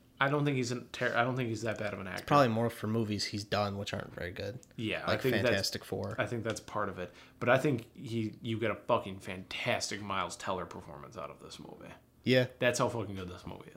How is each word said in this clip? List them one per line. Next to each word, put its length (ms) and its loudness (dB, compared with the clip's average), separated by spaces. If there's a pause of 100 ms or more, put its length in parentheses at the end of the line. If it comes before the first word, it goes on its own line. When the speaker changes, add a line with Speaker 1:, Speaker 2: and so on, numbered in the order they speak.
(200)
Speaker 1:
I 100 4
don't 140 2
think 140 2
he's 140 0
an 200 -6
ter-, 240 0
I 80 6
don't 120 2
think 140 0
he's 120 -2
that 160 -2
bad 160 -4
of 60 -8
an 80 -8
actor. 180 -6
Speaker 2:
Probably 220 8
more 240 4
for 160 -4
movies 380 2
he's 180 -4
done, 340 0
which 160 -4
aren't 220 -6
very 160 -6
good. 260 -8 (180)
Speaker 1:
Yeah, 300 -2
I 60 2
Speaker 2:
Like 100 2
Speaker 1:
think 140 4
that's, 140 4
Speaker 2:
Fantastic 360 0
Four. 320 -4
Speaker 1:
I 80 0
think 180 -4
that's 180 -2
part 280 -4
of 80 -8
it. 160 -8 (260)
But 100 2
I 100 8
think 340 2
he, 480 -4
you 160 -4
get 140 0
a 40 -2
fucking 440 0
fantastic 840 -4
Miles 340 -2
Teller 300 -2
performance 500 -14
out 140 -8
of 140 -16
this 160 -14
movie. 340 -14 (300)
Speaker 2:
Yeah. 220 8 (140)
Speaker 1:
That's 180 4
how 100 4
fucking 280 -4
good 140 -8
this 180 -14
movie 300 -12